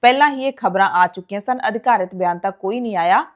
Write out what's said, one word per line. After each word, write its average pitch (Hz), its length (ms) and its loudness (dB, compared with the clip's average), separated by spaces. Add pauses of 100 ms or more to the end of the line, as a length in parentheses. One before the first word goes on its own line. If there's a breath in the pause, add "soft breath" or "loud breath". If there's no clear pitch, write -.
ਪਹਿਲਾਂ 269 280 6
ਹੀ 262 140 -6
ਇਹ 269 80 -2
ਖਬਰਾਂ 190 400 0
ਆ 180 140 4
ਚੁੱਕੀਆਂ 190 340 -8
ਸਨ, 254 280 -4
ਅਧਿਕਾਰਤ 214 460 0
ਬਿਆਨ 175 240 -2
ਤਾਂ 190 140 -4
ਕੋਈ 208 280 -6
ਨਹੀਂ 226 160 -6
ਆਇਆ 180 280 2 (120)